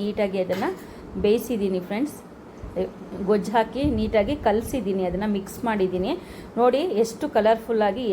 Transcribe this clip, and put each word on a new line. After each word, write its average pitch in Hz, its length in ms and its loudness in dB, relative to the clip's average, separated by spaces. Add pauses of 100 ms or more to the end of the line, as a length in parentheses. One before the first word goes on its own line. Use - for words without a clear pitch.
ನೀಟಾಗಿ 202 440 0
ಅದನ್ನು 190 260 -2 (540)
ಬೇಯಿಸಿದ್ದೀನಿ 208 640 2
ಫ್ರೆಂಡ್ಸ್. 240 280 -4 (1120)
ಗೊಜ್ಜು 208 260 2
ಹಾಕಿ 240 280 0 (140)
ನೀಟಾಗಿ 208 360 2 (140)
ಕಲಸಿದ್ದೀನಿ, 202 600 0
ಅದನ್ನು 202 280 0
ಮಿಕ್ಸ್ - 300 -8
ಮಾಡಿದ್ದೀನಿ. 185 440 2 (480)
ನೋಡಿ 254 220 6 (220)
ಎಷ್ಟು 220 220 -4 (120)
ಕಲರ್ಫುಲ್ಲಾಗಿ, 220 760 2